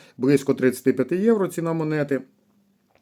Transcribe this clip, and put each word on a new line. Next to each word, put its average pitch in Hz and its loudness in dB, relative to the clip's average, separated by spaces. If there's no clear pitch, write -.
близько 139 2
тридцяти 127 0
п'яти 131 -2
євро 208 2
ціна 165 -4
монети. 151 -2